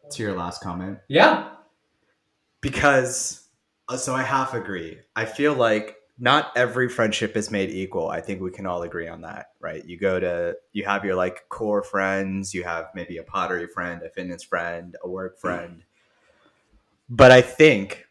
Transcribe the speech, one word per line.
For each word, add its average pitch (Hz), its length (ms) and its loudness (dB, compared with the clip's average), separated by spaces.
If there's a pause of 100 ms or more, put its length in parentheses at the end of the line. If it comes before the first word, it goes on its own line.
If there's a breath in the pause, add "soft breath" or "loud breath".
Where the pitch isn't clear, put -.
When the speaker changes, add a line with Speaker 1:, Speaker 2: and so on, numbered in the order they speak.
(120)
Speaker 1:
to 117 100 -8
your 101 140 -4
last 87 260 -8
comment? 92 360 -8 (100)
Speaker 2:
Yeah. - 420 2 (1080)
Speaker 1:
Because, 131 880 0 (420)
uh, 127 80 -8
so 127 180 -6
I 131 80 -2
half 131 320 -2
agree. 92 440 -10 (180)
I 113 80 -2
feel 143 300 0
like 110 420 0 (220)
not 127 380 2
every 123 320 2
friendship 110 480 0
is 104 140 -4
made 98 200 -2
equal. 92 400 -6
I 82 100 -6
think 95 220 -10
we 92 80 -6
can 95 160 -12
all 87 160 -4
agree 85 260 -10
on 82 140 -16
that, - 380 -16
right? 80 240 -10
You 85 140 -16
go 92 220 2
to, 87 360 -2 (160)
you 101 120 -6
have 98 200 -2
your, 95 100 -2
like, 90 340 -4
core 104 340 -2
friends, 98 680 -4
you 90 120 -6
have 85 300 -8
maybe 87 220 -12
a 80 60 -12
pottery 90 440 -4
friend, 87 360 -10
a - 80 -14
fitness 90 320 -12
friend, 87 600 -6
a 92 60 -10
work 92 300 -10
Speaker 2:
Mm. - 20 -20
Speaker 1:
friend. 87 440 -8 (1200)
But 127 240 10
I 127 80 12
think 123 720 4